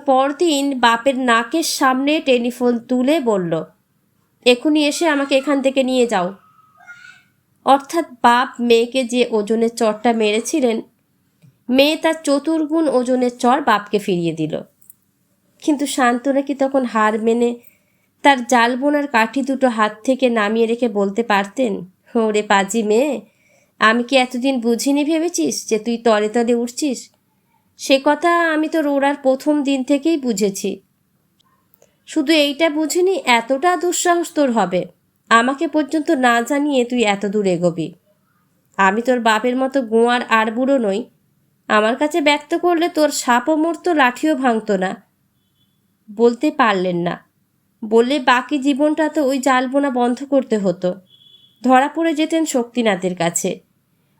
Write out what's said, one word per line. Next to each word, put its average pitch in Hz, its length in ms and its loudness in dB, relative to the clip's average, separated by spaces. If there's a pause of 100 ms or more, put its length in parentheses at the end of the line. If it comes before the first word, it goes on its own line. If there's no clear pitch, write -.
পরদিন 277 760 0
বাপের 240 400 2
নাকের 240 440 0
সামনে 277 560 0
টেলিফোন 240 600 0
তুলে 254 400 0
বলল, 185 440 -2 (840)
"এখনই 294 400 2
এসে 294 220 -2
আমাকে 277 300 0
এখান 277 240 -2
থেকে 269 220 0
নিয়ে 254 240 0
যাও।" 190 260 -2 (1300)
অর্থাৎ 277 460 0
বাপ 247 500 0
মেয়েকে 240 420 2
যে 240 280 0
ওজনের 226 380 0
চড়টা 226 440 -2
মেরেছিলেন, 226 680 0 (880)
মেয়ে 277 260 4
তার 320 180 0 (100)
চতুর্গুণ 311 640 0
ওজনের 247 500 0
চড় 254 240 2
বাপকে 208 380 0
ফিরিয়ে 175 340 -2
দিল। 156 280 -6 (1000)
কিন্তু 294 240 -2
সান্ত্বনা 262 560 0
কি 277 140 -4
তখন 269 300 0
হার 220 360 0
মেনে 240 340 0 (640)
তার 262 260 4
জাল 247 280 2
বোনার 285 320 0
কাঠি 233 340 0
দুটো 262 280 0
হাত 214 340 -2
থেকে 262 260 0
নামিয়ে 226 360 0
রেখে 233 220 -2
বলতে 202 360 -2
পারতেন, 202 640 -2 (300)
"ওরে 214 260 0
পাজি 208 420 0
মেয়ে, 226 380 0 (580)
আমি 226 240 2
কি 254 120 -2
এতদিন 254 440 0
বুঝিনি 240 440 0
ভেবেছিস 320 680 -2
যে 214 100 0
তুই 233 180 -4
তলে 214 320 2
তলে 240 260 0
উঠছিস? 240 540 -4 (680)
সে 269 260 0
কথা 330 500 2
আমি 311 140 0
তোর 311 200 -2
ওড়ার 277 280 0
প্রথম 285 480 0
দিন 269 200 0
থেকেই 285 340 0
বুঝেছি। 202 640 -4 (1200)
শুধু 311 280 0
এইটা 294 360 2
বুঝিনি 330 560 -2
এতটা 262 520 0
দুঃসাহস 349 560 -2
তোর 285 180 2
হবে, 185 340 -2 (440)
আমাকে 262 380 2
পর্যন্ত 311 440 -2
না 247 300 2
জানিয়ে 285 440 0
তুই 247 200 0
এত 202 200 -2
দূর 202 200 -2
এগোবি। 175 480 -2 (840)
আমি 196 240 2
তোর 247 180 0
বাপের 226 360 0
মতো 262 260 -2
গোয়ার 226 480 0
আর 220 220 0
বুড়ো 262 260 0
নই, 214 280 -2 (640)
আমার 214 280 2
কাছে 294 260 -2
ব্যক্ত 294 340 0
করলে 339 340 0
তোর 302 200 0
সাপও 254 460 0
মরতো, 330 380 -2
লাঠিও 294 420 2
ভাঙতো 220 420 0
না।" 185 260 -4 (1080)
বলতে 233 400 2
পারলেন 190 460 0
না। 170 300 -6 (580)
বললে 240 340 2
বাকি 254 400 0
জীবনটা 294 500 0
তো 302 140 -2
ওই 269 160 0
জালবোনা 262 500 0
বন্ধ 247 360 -2
করতে 269 320 0
হতো, 185 380 -2 (680)
ধরা 262 240 4
পড়ে 330 260 -2
যেতেন 320 320 0
শক্তিনাথের 220 680 -2
কাছে। 175 500 -4 (540)